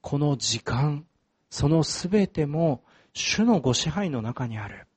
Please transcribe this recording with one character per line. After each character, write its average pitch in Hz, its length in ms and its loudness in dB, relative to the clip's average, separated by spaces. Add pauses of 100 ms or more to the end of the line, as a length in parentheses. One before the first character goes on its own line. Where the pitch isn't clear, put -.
こ - 180 -4
の 147 180 2
時 113 220 -2
間、 147 480 -2 (440)
そ 143 180 0
の 160 160 4
す - 240 -6
べ 196 180 2
て 151 200 -2
も 151 360 0 (300)
主 - 320 0
の 226 160 4
ご 127 140 2
支 - 140 0
配 180 220 -2
の 123 120 -4
中 123 240 -4
に 113 120 -8
あ 107 80 -10
る。 - 200 -16 (100)